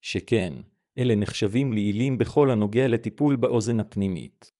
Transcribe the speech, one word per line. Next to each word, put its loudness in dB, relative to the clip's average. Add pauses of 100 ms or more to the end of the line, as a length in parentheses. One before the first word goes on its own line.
שכן, -2 (440)
אלה 2
נחשבים -2
ליעילים 0
בכל 2
הנוגע 2
לטיפול 0
באוזן 0
הפנימית. -6